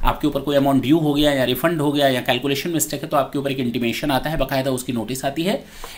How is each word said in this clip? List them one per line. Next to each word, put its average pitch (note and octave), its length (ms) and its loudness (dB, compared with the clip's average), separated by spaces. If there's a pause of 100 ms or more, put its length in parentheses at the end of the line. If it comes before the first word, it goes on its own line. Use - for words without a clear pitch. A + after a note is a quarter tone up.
आपके B2 240 2
ऊपर C#3 140 0
कोई C#3+ 160 0
amount C3+ 260 4
due D3 160 4
हो D3 160 2
गया D3 180 4
या C3 120 2
refund D3+ 360 0
हो C#3+ 120 0
गया C#3+ 160 4
या B2+ 120 2
calculation C#3 500 -2
mistake D3 320 -2
है, D#3 60 -8
तो D#3 80 0
आपके C#3 220 0
ऊपर C#3 120 -2
एक C3 80 -6
intimation A#2+ 520 -2
आता C3+ 200 0
है, D#3+ 60 -4
बाकायदा C3+ 340 0
उसकी B2+ 220 -4
notice A#2 320 -4
आती C#3+ 180 -2
है। G#3+ 220 0 (340)